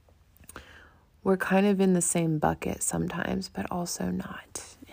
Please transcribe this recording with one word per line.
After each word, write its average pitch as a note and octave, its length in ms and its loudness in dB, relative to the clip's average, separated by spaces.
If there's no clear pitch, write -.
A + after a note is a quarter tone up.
We're F#3+ 120 4
kind F#3+ 300 4
of G3 140 4
in F#3+ 140 6
the F3 80 4
same E3 360 2
bucket - 440 -2
sometimes, F3 640 -2
but - 220 -6
also F3+ 400 -4
not - 640 -10